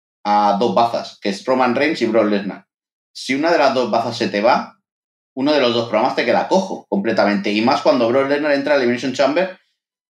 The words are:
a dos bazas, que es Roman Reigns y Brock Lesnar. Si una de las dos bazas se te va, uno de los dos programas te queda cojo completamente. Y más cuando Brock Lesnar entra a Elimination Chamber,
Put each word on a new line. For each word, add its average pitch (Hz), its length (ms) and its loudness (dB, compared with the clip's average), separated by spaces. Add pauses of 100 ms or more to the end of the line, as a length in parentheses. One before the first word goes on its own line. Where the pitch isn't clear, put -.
(240)
a 104 360 2
dos 117 140 0
bazas, - 480 0
que 104 80 -4
es - 160 -8
Roman 127 300 0
Reigns 147 260 -2
y 113 60 0
Brock 107 220 2
Lesnar. 95 380 -4 (460)
Si - 220 -6
una 160 160 0
de 160 60 4
las 139 160 4
dos 120 180 -2
bazas 117 260 -2
se 107 100 -2
te 101 140 -2
va, 156 380 0 (560)
uno 143 180 0
de 143 80 2
los 120 120 2
dos 117 160 -2
programas 117 260 0
te 120 100 -2
queda 104 220 0
cojo - 420 -2
completamente. 101 600 0
Y 104 100 0
más 135 200 2
cuando 131 260 2
Brock 135 220 2
Lesnar 147 240 0
entra 139 200 0
a 139 40 4
Elimination 123 360 -2
Chamber, 165 460 0 (500)